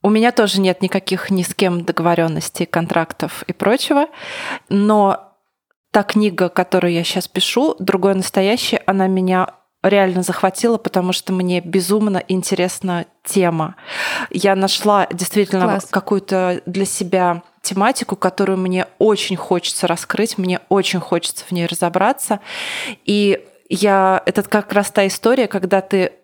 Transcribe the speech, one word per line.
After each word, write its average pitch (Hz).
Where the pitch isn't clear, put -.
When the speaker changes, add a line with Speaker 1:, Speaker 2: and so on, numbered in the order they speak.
Speaker 1:
у 208
меня 226
тоже 202
нет 185
никаких 190
ни 185
с -
кем 175
договоренностей, 165
контрактов -
и -
прочего, 277
но 202
та 208
книга, 196
которую 180
я 170
щас -
пишу, -
«Другое 196
настоящее», 196
она 190
меня 185
реально 190
захватила, 190
потому 185
что -
мне 180
безумно 190
интересна 185
тема. 170
Я 196
нашла 196
действительно 185
Speaker 2:
Класс. 196
Speaker 1:
какую-то 190
для 190
себя 180
тематику, 202
которую 190
мне 185
очень 202
хочется -
раскрыть, 170
мне 185
очень 190
хочется -
в -
ней 170
разобраться. 185
И 202
я, 190
это -
как -
раз 202
та 196
история, 226
когда 190
ты 190